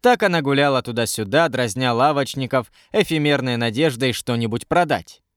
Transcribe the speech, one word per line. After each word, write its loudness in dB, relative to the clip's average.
Так 4
она 2
гуляла 2
туда-сюда, 0
дразня -2
лавочников 0
эфемерной 0
надеждой 0
что-нибудь -4
продать. -2